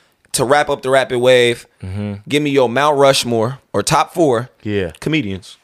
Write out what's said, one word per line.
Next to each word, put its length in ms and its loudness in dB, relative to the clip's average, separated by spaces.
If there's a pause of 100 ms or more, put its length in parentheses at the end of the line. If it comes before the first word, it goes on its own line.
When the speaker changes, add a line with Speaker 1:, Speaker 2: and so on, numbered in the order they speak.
(340)
Speaker 1:
to 100 -2
wrap 260 2
up 120 -4
the 80 -6
Rapid 300 0
Wave, 480 2 (140)
Speaker 2:
Mm-hmm. 320 -8 (140)
Speaker 1:
give 160 0
me 60 -2
your 180 2
Mount 300 0
Rushmore 640 2 (120)
or 120 -2
top 300 0
four 360 0 (140)
Speaker 2:
Yeah. 360 -4
Speaker 1:
comedians. 640 -6